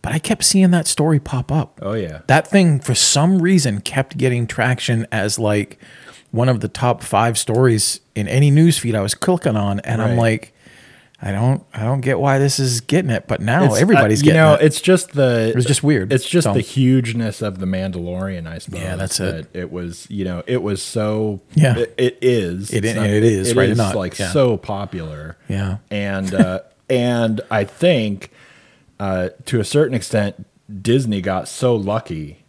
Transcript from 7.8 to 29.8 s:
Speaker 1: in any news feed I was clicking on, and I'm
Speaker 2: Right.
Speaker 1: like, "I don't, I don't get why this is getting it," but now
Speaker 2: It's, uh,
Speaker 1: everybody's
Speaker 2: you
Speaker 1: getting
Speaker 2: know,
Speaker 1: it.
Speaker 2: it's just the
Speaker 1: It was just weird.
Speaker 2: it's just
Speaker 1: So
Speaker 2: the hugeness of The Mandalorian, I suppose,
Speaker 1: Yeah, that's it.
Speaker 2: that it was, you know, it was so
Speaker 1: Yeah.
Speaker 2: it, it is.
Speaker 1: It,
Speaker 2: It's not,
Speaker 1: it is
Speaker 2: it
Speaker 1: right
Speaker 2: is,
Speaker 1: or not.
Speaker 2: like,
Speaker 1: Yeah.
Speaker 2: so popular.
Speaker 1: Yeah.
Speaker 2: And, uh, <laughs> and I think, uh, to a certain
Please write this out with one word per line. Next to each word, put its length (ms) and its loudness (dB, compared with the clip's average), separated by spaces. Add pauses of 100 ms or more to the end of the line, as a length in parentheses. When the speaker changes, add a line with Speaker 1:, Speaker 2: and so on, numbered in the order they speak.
Speaker 1:
in 120 -4
any 220 4
news 300 6
feed 160 -4
I 60 0
was 120 -2
clicking 420 -2
on, 260 -2
and 200 -4
I'm 100 0
Speaker 2:
Right. 60 2
Speaker 1:
like, 360 0 (680)
"I 100 -6
don't, 320 0 (100)
I 100 -6
don't 180 -2
get 180 -2
why 180 2
this 220 0
is 220 -2
getting 280 0
it," 180 -2
but 140 -4
now 240 0
Speaker 2:
It's, 80 4
uh, 40 2
Speaker 1:
everybody's 440 4
Speaker 2:
you 40 2
Speaker 1:
getting 160 6
Speaker 2:
know, 120 8
Speaker 1:
it. 80 4
Speaker 2:
it's 180 4
just 340 2
the 360 2
Speaker 1:
It 60 -2
was 100 0
just 180 0
weird. 300 0
Speaker 2:
it's 160 -2
just 160 2
Speaker 1:
So 80 0
Speaker 2:
the 80 2
hugeness 800 0
of 160 -6
The 80 -6
Mandalorian, 840 -6
I 120 -12
suppose, 220 -12
Speaker 1:
Yeah, 140 -6
that's 240 -6
it. 320 -6
Speaker 2:
that 80 -12
it 120 -10
was, 380 -10
you 140 -8
know, 220 -6
it 160 -2
was 220 -4
so 580 -4 (140)
Speaker 1:
Yeah. 240 4
Speaker 2:
it, 180 -2
it 240 0
is. 500 0
Speaker 1:
It, 140 -2
Speaker 2:
It's 100 -2
not, 120 0
Speaker 1:
it 160 2
is 280 2
Speaker 2:
it 60 2
Speaker 1:
right 120 4
Speaker 2:
is, 100 0
Speaker 1:
or 40 2
not. 120 -2
Speaker 2:
like, 240 -6
Speaker 1:
Yeah. 120 -4
Speaker 2:
so 240 2
popular. 800 -10 (140)
Speaker 1:
Yeah. 280 -4 (120)
Speaker 2:
And, 460 -4
uh, 240 0 (160)
<laughs> 160 -20
and 580 0
I 140 0
think, 680 -2 (680)
uh, 300 -2 (160)
to 140 0
a 60 -2
certain 300 0